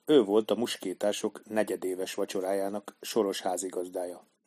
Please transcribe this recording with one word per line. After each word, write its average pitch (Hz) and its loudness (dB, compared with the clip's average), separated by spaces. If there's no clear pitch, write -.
ő 147 8
volt 104 4
a 107 2
muskétások 104 -4
negyedéves 92 -2
vacsorájának 98 -4
soros 98 0
házigazdája. 90 -6